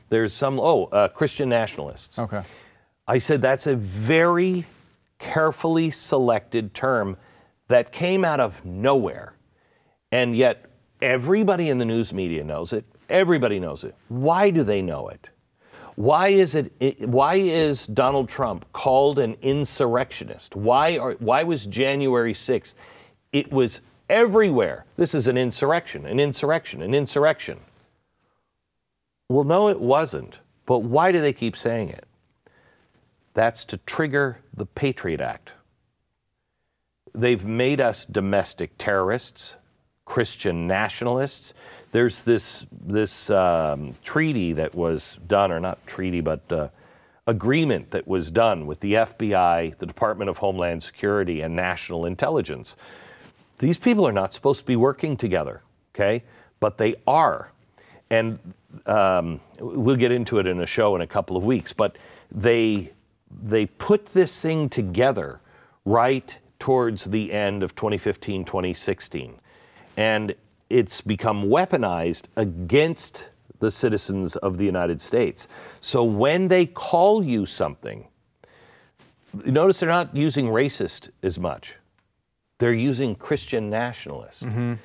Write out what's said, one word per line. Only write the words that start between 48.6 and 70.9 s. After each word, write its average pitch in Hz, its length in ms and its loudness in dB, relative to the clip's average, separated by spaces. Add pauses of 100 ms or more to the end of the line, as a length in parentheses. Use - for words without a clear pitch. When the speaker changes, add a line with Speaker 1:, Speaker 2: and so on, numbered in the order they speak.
Speaker 1:
with 76 140 -8
the 101 140 0
F 110 220 0
B 104 160 -2
I, 85 460 2
the 90 60 -10
Department 98 440 -4
of 87 80 -4
Homeland 87 460 -4
Security, 95 580 -2
and 82 140 -6
National 87 500 -4
Intelligence. 90 720 -4 (840)
These 160 200 0
people 214 300 2
are 107 60 0
not 95 200 0
supposed - 280 0
to - 40 -20
be 127 100 0
working 139 420 2
together, 80 440 -2 (320)
okay? 104 300 0 (360)
But 107 180 0
they 110 180 2 (120)
are. 135 440 2 (580)
And, 113 300 0 (460)
um, 92 560 2 (180)
we'll 117 380 0
get 120 140 4
into 117 280 0
it 92 80 2
in 90 140 -2
a 85 40 -4
show 104 300 2
in 87 60 0
a 80 60 -6
couple 92 280 -4
of 92 80 -2
weeks, 117 300 -2
but 104 240 -2 (340)
they, 110 600 2 (520)
they 107 220 0
put - 480 0
this 185 280 2
thing 160 280 -2
together 95 680 -2 (460)
right 120 520 2 (220)
towards 123 460 0
the 101 280 -4
end 101 300 -2
of 87 120 -6
twenty 104 220 -2
fifteen, 95 480 -6
twenty 92 280 -4
sixteen. 69 640 -8 (640)
And 107 380 0 (340)
it's 117 320 0